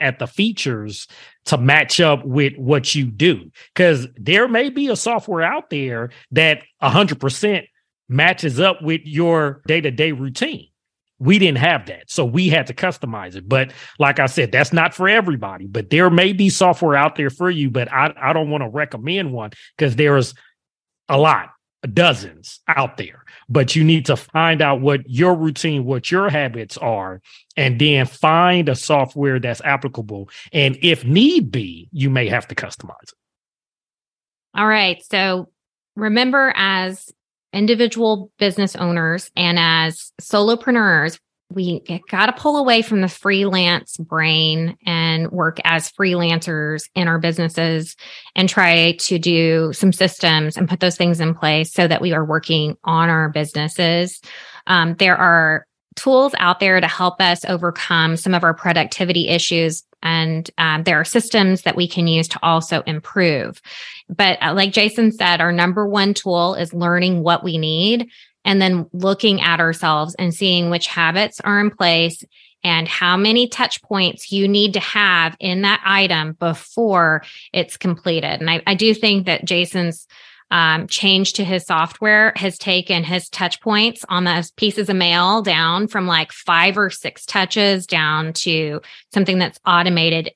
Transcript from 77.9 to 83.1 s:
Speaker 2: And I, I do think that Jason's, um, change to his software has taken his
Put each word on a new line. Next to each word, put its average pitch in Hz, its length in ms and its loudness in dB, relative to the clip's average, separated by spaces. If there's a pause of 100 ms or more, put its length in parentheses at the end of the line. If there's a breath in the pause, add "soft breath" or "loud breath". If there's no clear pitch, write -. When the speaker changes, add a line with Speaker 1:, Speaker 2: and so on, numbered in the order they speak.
Speaker 2:
And 160 80 -4
I, 165 180 0
I 196 80 0
do 220 180 2
think 202 320 0
that 170 200 -2
Jason's, 175 600 -4 (460 soft breath)
um, 165 340 2
change 196 480 0
to 202 100 -4
his 180 220 -4
software 214 720 2
has 185 240 -4
taken 180 440 0
his 175 260 -6